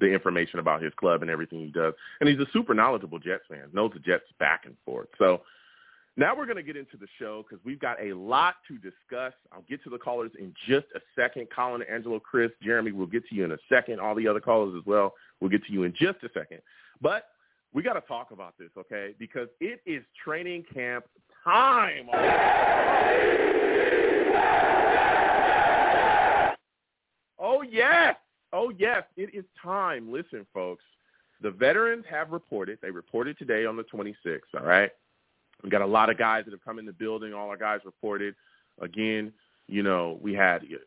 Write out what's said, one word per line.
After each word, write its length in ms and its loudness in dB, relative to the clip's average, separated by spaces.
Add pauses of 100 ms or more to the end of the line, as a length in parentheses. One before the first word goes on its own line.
the 60 6
information 520 0
about 240 0
his 120 -6
club 280 2
and 80 -6
everything 300 -6
he 100 -12
does. 240 -2 (240)
And 100 2
he's 120 2
a 120 -4
super 220 0
knowledgeable 460 0
Jets 280 -6
fan, 240 -18
knows 220 0
the 60 -18
Jets 240 0 (160)
back 240 2
and 100 -20 (100)
forth. 220 -10 (120)
So 240 4 (760)
now 200 0
we're 100 -8
gonna 160 -8
get 140 -14
into 220 -18
the 100 -20 (100)
show 300 -12
'cause 160 -20
we've 160 -10
got 180 -4
a 140 -8
lot 440 0 (120)
to 80 -14
discuss. 560 -12 (180)
I'll 120 -20
get 220 -14
to 60 -20
the 80 -12
callers 400 -6
in 160 -16 (120)
just 280 2
a 60 -12 (160)
second. 320 -2
Colin, 340 -4
Angelo, 380 -6
Chris, 320 0 (100)
Jeremy, 300 0
we'll 140 -4
get 220 -4
to 60 -10
you 100 0
in 80 -2
a 60 -6 (100)
second. 300 2
All 160 -4
the 140 0
other 120 2
callers 380 2
as 60 -12
well, 300 2 (260)
we'll 80 -2
get 160 0
to 80 -12
you 120 0
in 100 -2
just 280 -2
a 120 -14
second. 260 -10 (400)
But 300 -2 (420)
we 100 -2
gotta 200 -4
talk 280 -10
about 280 -20
this, 180 -20
okay, 420 -12
because 300 -10 (100)
it 280 -8
is 180 -8 (180)
training 420 -8
camp 420 -8 (360)
time. 720 4
Right? - 4 (840)
Oh, 240 0
yes. 540 4 (360)
Oh, 240 0
yes, 280 0 (120)
it 180 -8
is 120 -12 (140)
time. 520 -4
Listen, 400 -10
folks, 320 -8 (560)
the 100 -4
veterans 580 0
have 240 -8
reported. 500 -8
They 80 -12
reported 480 -8
today 260 -2
on 120 -6
the 80 -8
twenty-sixth, 720 -10
all 120 -8
right? 260 6 (720)
We 60 -10
got 120 2
a 40 0
lot 240 4
of 80 -2
guys 260 0
that 80 -18
have 120 -20
come 140 -14
in 80 -16
the 60 -14
building. 420 -8
All 140 -10
our 80 -10
guys 280 -4
reported. 500 -6 (460)
Again, 520 -4 (360)
you 160 -2
know, 360 0
we 140 -4
had 320 2 (200)